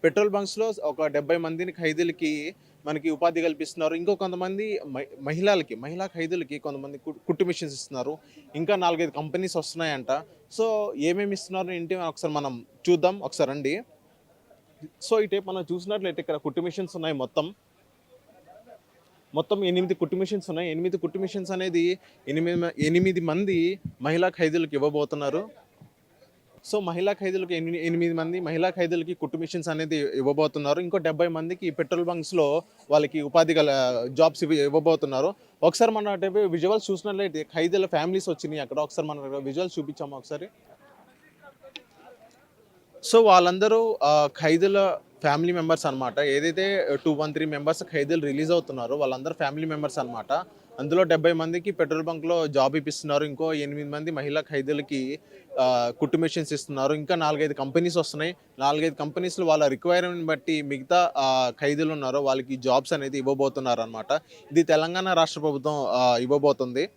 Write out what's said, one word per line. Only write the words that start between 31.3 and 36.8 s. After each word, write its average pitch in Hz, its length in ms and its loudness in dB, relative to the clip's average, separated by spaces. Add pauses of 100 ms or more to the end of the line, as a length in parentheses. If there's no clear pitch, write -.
పెట్రోల్ 170 360 -2
బంక్స్‌లో 165 560 2 (280)
వాళ్ళకి 151 320 4
ఉపాధి 160 320 6
గల 151 160 6 (420)
జాబ్స్ 156 320 4
ఇవి 151 200 2
ఇవ్వబోతున్నారు. 151 720 2 (300)
ఒకసారి 226 280 6
మనం 208 200 -2
అటు 190 140 -2
విజువల్స్ 196 680 2